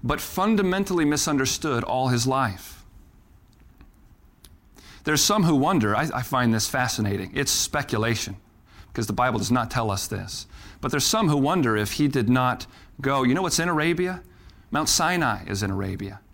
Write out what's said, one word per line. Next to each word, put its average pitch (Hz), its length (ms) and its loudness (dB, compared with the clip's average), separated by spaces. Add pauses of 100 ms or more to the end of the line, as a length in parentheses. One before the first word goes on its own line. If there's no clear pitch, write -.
but 143 180 -2
fundamentally 190 840 2
misunderstood 143 760 0
all 127 260 -2
his 120 180 0
life. 131 580 -4 (2250)
There's 151 180 2
some 208 200 4
who 160 120 4
wonder, 131 400 4
I, 151 180 0
I 127 80 -2
find 123 320 2
this 110 140 0
fascinating, 104 680 -2
it's 139 180 -2
speculation, 113 880 -2 (500)
because 113 200 -6
the 107 60 -4
Bible 123 260 0
does 95 120 -2
not 120 200 0
tell 113 200 0
us 95 160 -4
this, 95 380 -8 (360)
but 131 100 -4
there's 143 140 0
some 220 240 2
who 147 80 4
wonder 139 380 2
if 107 180 0
he 147 140 2
did 127 220 0
not 127 360 2 (360)
go, 135 220 0
you 127 100 4
know 180 80 0
what's 170 180 0
in 170 100 0
Arabia? 170 520 0 (500)
Mount 151 160 0
Sinai 156 600 0
is 101 160 -2
in 98 80 -2
Arabia. 98 480 -6 (140)